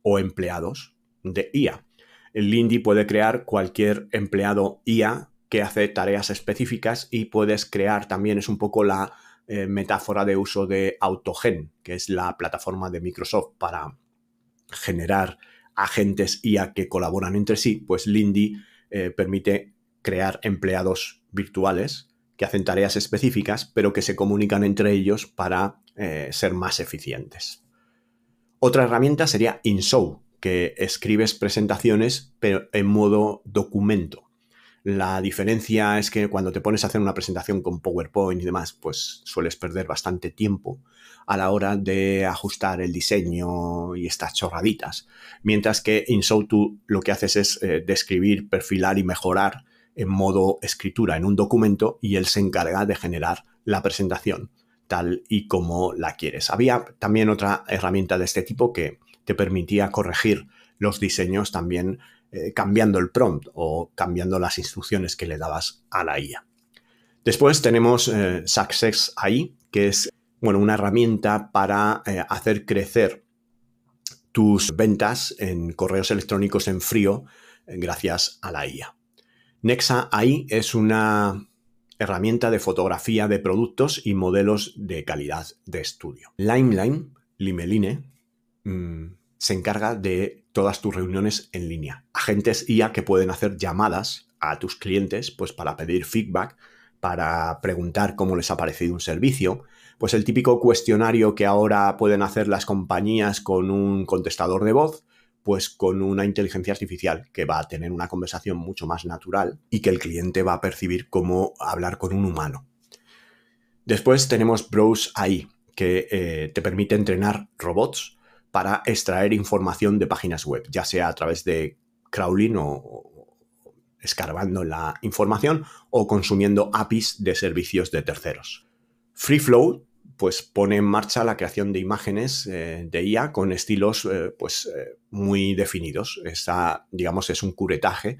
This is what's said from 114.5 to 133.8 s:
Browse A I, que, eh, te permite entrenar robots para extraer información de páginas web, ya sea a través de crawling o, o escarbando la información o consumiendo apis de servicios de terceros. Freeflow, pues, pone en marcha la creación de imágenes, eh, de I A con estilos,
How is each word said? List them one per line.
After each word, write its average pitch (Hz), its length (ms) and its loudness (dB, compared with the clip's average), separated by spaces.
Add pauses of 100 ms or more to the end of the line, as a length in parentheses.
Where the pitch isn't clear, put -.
Browse 107 440 4
A 98 140 0
I, 87 200 0 (280)
que, 92 340 0
eh, 82 420 -4
te 82 100 -4
permite 101 340 0
entrenar 101 520 0 (100)
robots 101 560 -2 (400)
para 98 300 0
extraer 104 480 2
información 101 640 0
de 92 80 2
páginas 87 400 -4
web, 65 240 -4
ya 90 120 -2
sea 87 260 0
a 82 60 -4
través 82 300 -4
de 80 320 -2 (340)
crawling 101 460 2
o, 73 160 -2
o 62 640 -16 (640)
escarbando 92 640 -4
la 80 380 -6
información 110 640 0 (260)
o 107 160 2
consumiendo 101 640 2
apis 107 500 0
de 92 120 0
servicios 87 560 -2
de 78 100 -2
terceros. - 640 -10 (460)
Freeflow, 127 720 4 (320)
pues, 92 240 0
pone 101 360 2
en 104 100 4
marcha 104 360 0
la 113 140 0
creación 98 340 -4
de 95 100 -2
imágenes, 104 640 -4
eh, 85 440 -8
de 85 120 -2
I 104 160 2
A 151 120 -2
con 98 220 0
estilos, 101 580 0